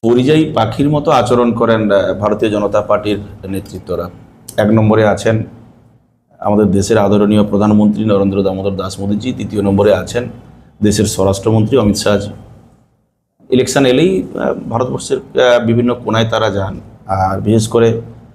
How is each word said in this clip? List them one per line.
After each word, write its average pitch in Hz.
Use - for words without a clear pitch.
পরিযায়ী 135
পাখির 117
মতো 151
আচরণ 123
করেন, 110
আহ, 92
ভারতীয় 104
জনতা 104
পার্টির 104
নেতৃত্বরা। 92
এক 107
নম্বরে 110
আছেন 113
আমাদের 104
দেশের 98
আদরণীয় 104
প্রধানমন্ত্রী 104
নরেন্দ্র 98
দামোদর 95
দাস 95
মোদীজি, 107
দ্বিতীয় 101
নম্বরে 101
আছেন 117
দেশের 104
স্বরাষ্ট্রমন্ত্রী 107
অমিত 104
শাহজি। 101
ইলেকশন 127
এলেই, 156
আহ, -
ভারতবর্ষের, 131
আহ, 123
বিভিন্ন 120
কোণায় 113
তারা 110
যান। 98
আর 95
বিশেষ 110
করে 117